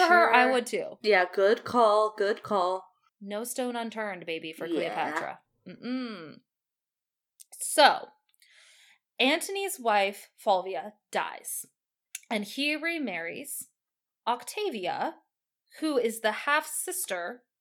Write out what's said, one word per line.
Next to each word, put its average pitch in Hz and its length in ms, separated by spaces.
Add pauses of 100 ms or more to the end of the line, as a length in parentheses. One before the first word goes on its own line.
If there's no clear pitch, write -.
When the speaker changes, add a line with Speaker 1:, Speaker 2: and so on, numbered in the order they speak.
Speaker 1:
were 359 80
her, 349 240
I 247 120
Speaker 2:
Sure. 262 80
Speaker 1:
would 247 140
too. - 360
Speaker 2:
Yeah, 196 280
good 202 340
call, 214 520
good 208 280
call. 185 420 (340)
Speaker 1:
No 208 220
stone 247 340
unturned, 220 480
baby, 165 280
for 165 140
Speaker 2:
Yeah. 170 280
Speaker 1:
Cleopatra. 151 460 (260)
Mm-mm. 214 720 (1200)
So, - 500 (1080)
Antony's 370 640
wife, 208 560
Fulvia, 190 580 (160)
dies, - 560 (640)
and 208 140
he 285 320
remarries 269 880 (640)
Octavia, 240 920 (640)
who 302 180
is 220 220
the 214 120
half-sister 247 1080 (180)